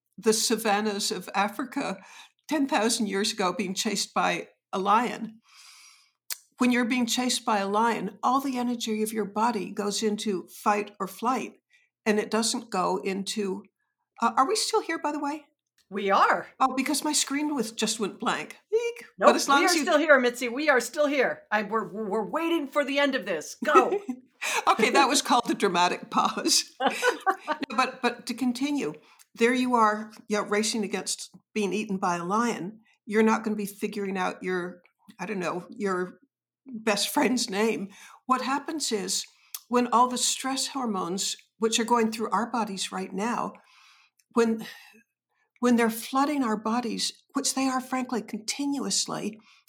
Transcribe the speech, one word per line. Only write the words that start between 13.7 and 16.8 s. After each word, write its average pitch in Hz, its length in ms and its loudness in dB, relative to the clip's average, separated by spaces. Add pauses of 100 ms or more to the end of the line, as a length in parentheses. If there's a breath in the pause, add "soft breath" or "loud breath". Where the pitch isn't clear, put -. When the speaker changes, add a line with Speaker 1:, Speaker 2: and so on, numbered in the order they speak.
Speaker 1:
uh, 226 160 0
are 269 100 4
we 403 80 0
still - 240 0
here, 330 200 -2
by 294 120 -2
the 302 60 -6
way? 294 280 -6 (440)
Speaker 2:
We 196 220 -2
are. 240 380 4 (100)
Speaker 1:
Oh, 262 160 2
because 269 280 -2